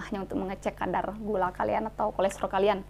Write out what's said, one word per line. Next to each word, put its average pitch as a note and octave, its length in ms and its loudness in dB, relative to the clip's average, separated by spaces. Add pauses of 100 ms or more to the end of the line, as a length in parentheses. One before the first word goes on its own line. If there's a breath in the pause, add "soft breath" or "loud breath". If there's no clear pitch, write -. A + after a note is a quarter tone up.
hanya G3 180 -4
untuk G3 80 -4
mengecek F#3+ 400 -2
kadar F#3 400 -2
gula G3 400 0
kalian G#3+ 320 2
atau G#3+ 240 0
kolesterol G3 400 0
kalian. G3 380 4